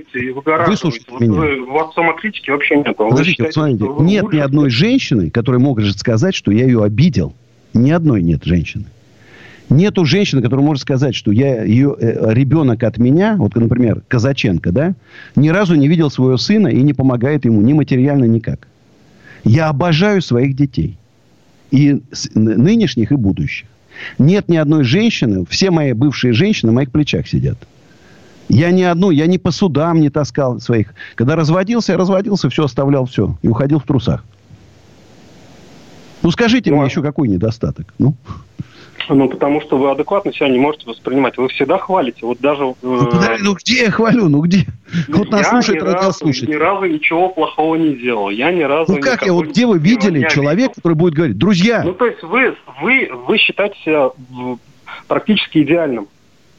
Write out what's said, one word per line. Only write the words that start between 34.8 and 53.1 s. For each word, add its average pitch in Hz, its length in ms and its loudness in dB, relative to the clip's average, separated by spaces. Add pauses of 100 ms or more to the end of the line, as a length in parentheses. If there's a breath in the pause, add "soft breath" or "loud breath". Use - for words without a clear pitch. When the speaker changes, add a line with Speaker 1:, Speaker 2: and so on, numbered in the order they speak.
Speaker 1:
Ну, 165 100 2
скажите 233 380 0
Speaker 2:
Ну, 143 80 4
Speaker 1:
мне 135 80 2
Speaker 2:
а - 20 0
Speaker 1:
ещё 151 140 -4
какой 143 260 -2
недостаток, 90 720 -4
ну? 139 160 2 (960 loud breath)
Speaker 2:
Ну, 135 200 2
потому 143 320 -2
что 147 160 -2
вы 139 140 0
адекватно 147 420 -4
себя 143 160 -2
не 127 100 2
можете 147 300 -2
воспринимать. 127 480 -4
Вы 127 120 -2
всегда 151 280 -2
хвалите. 156 480 -4
Вот 120 160 -6
даже, 143 220 -2
э, 127 180 -4
Speaker 1:
Ну, 127 240 -2
подожди, 196 380 0
ну 202 100 0
где 247 300 -2
я 214 80 0
хвалю? 226 360 2
Ну, 147 140 2
где? 175 240 2 (420 loud breath)
Speaker 2:
Ну, 294 120 0
Speaker 1:
Вот 208 100 -2
нас 202 120 0
Speaker 2:
я 196 100 0
Speaker 1:
слушает 226 300 0
Speaker 2:
ни - 40 -4
разу, 185 120 -2
Speaker 1:
радиослушатель. 156 520 -2
Speaker 2:
ни 151 60 -2
разу 190 320 -2
ничего 165 420 -2
плохого 160 460 -2
не 156 200 0
делал. 117 360 -4
Я 127 200 -2
ни 175 120 0
разу 156 300 0
Speaker 1:
Ну, 143 60 -2
как 254 220 -2
я? 202 60 -4
Speaker 2:
никого 175 120 2
Speaker 1:
Вот 156 100 -4
где 190 180 0
вы 208 80 2
Speaker 2:
никого 156 100 0
не 196 60 4
Speaker 1:
видели 196 260 0
Speaker 2:
обидел. 135 120 0
Speaker 1:
человека, 147 460 0
который 170 200 -2
будет 165 180 2
говорить: 135 240 -2
«Друзья». 190 480 2
Speaker 2:
Ну, 180 80 -2
то 240 140 -2
есть - 160 -8
вы, 190 320 -2 (260)
вы, 247 280 -2 (180)